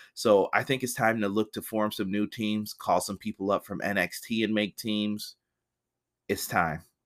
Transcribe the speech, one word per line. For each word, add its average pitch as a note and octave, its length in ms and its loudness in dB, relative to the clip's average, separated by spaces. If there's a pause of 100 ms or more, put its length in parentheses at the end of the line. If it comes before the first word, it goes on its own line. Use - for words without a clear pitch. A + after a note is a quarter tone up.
(160)
So G2+ 360 6
I A#2 120 4
think C3 180 -2
it's B2+ 140 -4
time A2+ 260 2
to G#2 60 0
look G#2+ 260 0
to G#2+ 80 -8
form G#2+ 300 -2
some G2+ 180 -4
new G#2 160 0
teams, G#2+ 480 -4
call F2+ 280 2
some G2 180 -6
people G2+ 320 -4
up G2 160 0
from G2 160 -8
N G2 160 0
X F2+ 200 -2
T A2 240 -2
and G#2+ 80 0
make G#2+ 240 0
teams. G#2 600 -4 (920)
It's - 200 -2
time. E2 360 0 (220)